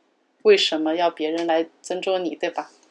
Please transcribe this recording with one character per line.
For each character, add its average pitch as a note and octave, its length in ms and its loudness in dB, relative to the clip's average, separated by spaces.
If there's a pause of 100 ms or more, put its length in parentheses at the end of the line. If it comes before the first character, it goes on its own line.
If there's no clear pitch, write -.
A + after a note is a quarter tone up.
(420)
为 G#3 160 6
什 F#3 240 -2
么 D#3 140 0
要 E3+ 140 2
别 D#3+ 200 -4
人 E3+ 180 -2
来 E3 220 0 (120)
尊 F3+ 200 -6
重 F#3 240 -2
你， D3+ 100 -6
对 F3 140 -4
吧？ - 220 -8 (200)